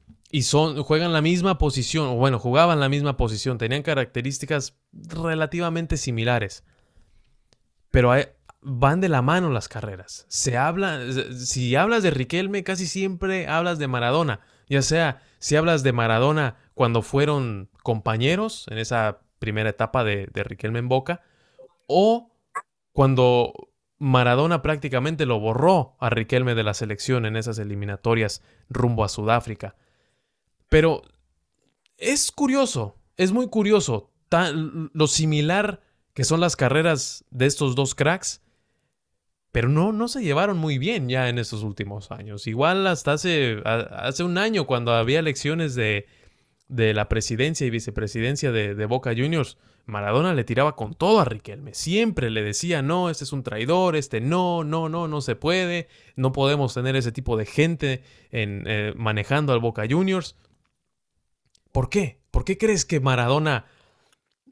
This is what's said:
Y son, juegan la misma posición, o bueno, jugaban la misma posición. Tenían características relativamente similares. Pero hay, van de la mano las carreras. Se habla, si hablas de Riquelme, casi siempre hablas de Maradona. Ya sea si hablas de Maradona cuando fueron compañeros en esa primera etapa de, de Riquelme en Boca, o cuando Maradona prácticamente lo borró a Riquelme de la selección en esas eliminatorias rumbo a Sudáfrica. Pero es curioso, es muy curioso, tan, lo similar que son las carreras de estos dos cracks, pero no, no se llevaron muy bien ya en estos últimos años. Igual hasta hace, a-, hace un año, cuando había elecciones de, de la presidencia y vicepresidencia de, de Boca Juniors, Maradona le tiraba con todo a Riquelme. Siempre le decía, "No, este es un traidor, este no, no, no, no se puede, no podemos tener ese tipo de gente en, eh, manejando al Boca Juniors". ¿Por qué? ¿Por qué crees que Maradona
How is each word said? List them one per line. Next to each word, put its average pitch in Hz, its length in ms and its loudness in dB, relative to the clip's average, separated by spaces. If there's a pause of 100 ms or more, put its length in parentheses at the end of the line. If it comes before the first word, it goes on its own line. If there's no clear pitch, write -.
(320)
Y 143 100 0
son, 151 420 2
juegan 165 280 2
la 156 100 2
misma 175 360 2
posición, 143 480 0
o 127 80 -2
bueno, 123 240 2
jugaban 151 400 4
la 139 100 2
misma 143 280 0
posición. 117 420 -2
Tenían 120 240 -2
características 139 960 -4 (140)
relativamente 165 1040 -4
similares. 117 680 -2 (1300)
Pero 123 220 6
hay, 139 140 2 (340)
van 139 400 2
de 190 80 2
la 139 140 2
mano 160 280 2
las 117 180 -2
carreras. 104 600 -14
Se - 280 -2
habla, 165 440 -2 (340)
si 123 400 -2
hablas 208 300 2
de 170 80 2
Riquelme, 185 500 -4
casi 190 240 -6
siempre 190 640 -4
hablas 165 320 -2
de 143 80 -2
Maradona. 127 520 0 (280)
Ya 139 140 2
sea 156 380 0 (200)
si - 160 2
hablas 160 260 4
de 131 100 4
Maradona 120 640 2 (220)
cuando 117 220 2
fueron 135 640 -2 (140)
compañeros 127 880 -2
en 110 80 -8
esa 110 420 -2 (180)
primera 110 300 -2
etapa 113 340 0
de, 101 300 -2
de 101 120 -4
Riquelme 107 340 -6
en 123 100 -4
Boca, 131 320 -2 (640)
o 214 460 2 (600)
cuando 127 760 4 (300)
Maradona 131 640 4
prácticamente 147 640 -2
lo 120 120 2
borró 127 640 2
a 123 80 0
Riquelme 120 460 0
de 113 80 2
la 104 100 0
selección 110 540 -2
en 110 100 -2
esas 110 220 -4
eliminatorias 104 840 -2 (280)
rumbo 117 340 2
a 98 60 -2
Sudáfrica. 110 680 -2 (920)
Pero 156 320 4 (960)
es - 340 -2
curioso, 254 640 0 (220)
es 185 120 2
muy 233 180 2
curioso, 202 600 2 (200)
tan, 160 640 0
lo 156 120 4
similar 156 760 0 (320)
que 135 100 -2
son 160 160 2
las 175 160 2
carreras 147 720 0
de 127 140 0
estos 143 300 2
dos 135 200 0
cracks, 160 460 -2 (1120)
pero 117 160 0
no, 165 240 2
no 220 160 -2
se 262 140 -6
llevaron 180 340 0
muy 156 220 0
bien 151 320 -2
ya 127 180 0
en 120 100 -2
estos 110 240 -6
últimos 101 480 -8
años. 104 360 -14
Igual 160 400 0
hasta 165 260 0
hace, 147 540 0
a-, 117 420 -4
hace 139 160 -4
un 175 140 -2
año, 202 280 0
cuando 120 280 0
había 117 240 2
elecciones 156 560 -2
de, 107 320 0 (640)
de 113 240 2
la 104 140 0
presidencia 135 580 -2
y 120 40 -2
vicepresidencia 117 840 -4
de, 104 240 -2
de 107 100 -2
Boca 123 240 -2
Juniors, 135 480 -2 (280)
Maradona 110 480 0
le 127 100 0
tiraba 135 320 0
con 107 180 -8
todo 208 240 4
a 180 60 6
Riquelme. 113 500 -8
Siempre 175 560 0
le 110 140 -2
decía, 151 360 -2
"No, 170 300 0
este 151 140 -8
es 131 80 -12
un 135 100 -6
traidor, 156 540 0
este 139 240 -4
no, 170 420 0
no, 160 260 -2
no, 165 200 -4
no 151 120 -4
se 127 140 -4
puede, 175 540 -2 (260)
no 131 160 0
podemos 139 420 2
tener 131 220 -2
ese 123 160 0
tipo 120 260 -2
de 107 80 0
gente 147 600 0 (260)
en, 104 360 -4
eh, 107 300 -2
manejando 117 560 0
al 120 60 4
Boca 113 320 -2
Juniors". 185 460 0 (1400)
¿Por 127 180 -2
qué? 190 400 -2
¿Por - 140 0
qué 190 120 -2
crees 208 280 2
que 156 160 0
Maradona 131 640 2 (840)